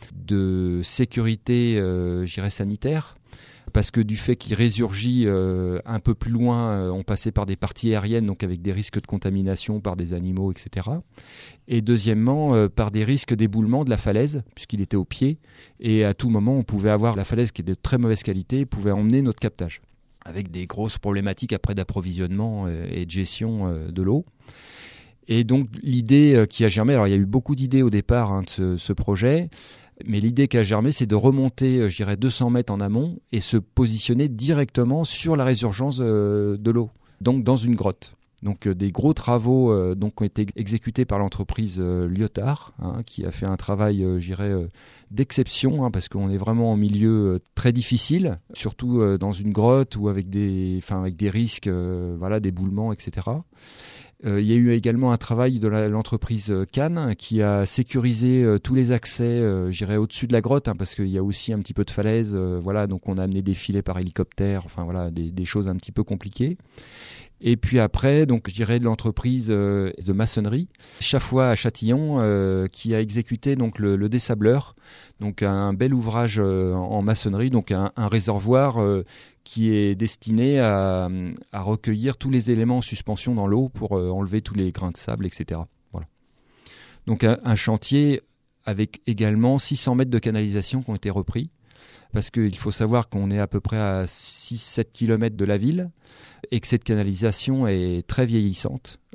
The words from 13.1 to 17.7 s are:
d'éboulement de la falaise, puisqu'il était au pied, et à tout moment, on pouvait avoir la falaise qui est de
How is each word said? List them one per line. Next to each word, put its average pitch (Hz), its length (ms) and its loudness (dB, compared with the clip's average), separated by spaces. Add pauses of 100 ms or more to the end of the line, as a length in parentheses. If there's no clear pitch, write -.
d'éboulement 110 500 2
de 127 60 0
la 107 80 2
falaise, 123 440 0 (140)
puisqu'il - 240 -6
était 98 160 -2
au 92 80 2
pied, 143 340 0 (400)
et 110 260 4
à 101 80 2
tout 123 160 -2
moment, 113 280 2
on 131 80 0
pouvait 104 260 0
avoir 107 240 2
la 98 100 -2
falaise 117 280 0
qui 90 100 -10
est - 20 -6
de 92 100 -2